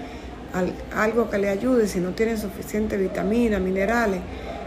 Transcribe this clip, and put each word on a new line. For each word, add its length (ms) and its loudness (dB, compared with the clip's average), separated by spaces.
al-, 220 0
algo 360 2
que 80 0
le 100 2
ayude, 380 4
si 140 0
no 100 0
tienen 260 0
suficiente 600 -4
vitamina, 600 2
minerales, 640 2